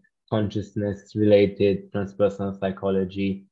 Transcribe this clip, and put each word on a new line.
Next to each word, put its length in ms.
consciousness-related 1600
transpersonal 680
psychology. 920